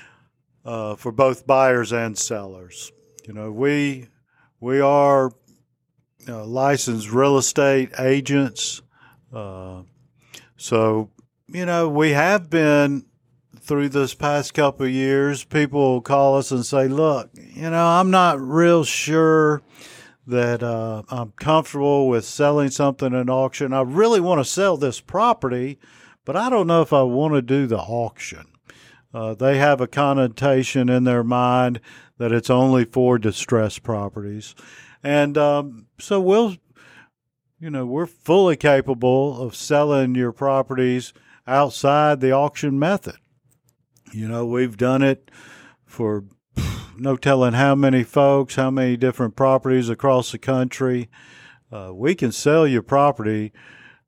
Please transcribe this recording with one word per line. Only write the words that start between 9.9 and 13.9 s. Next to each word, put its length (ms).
so, 520
you 180
know, 240
we 220
have 400
been 540
through 300
this 240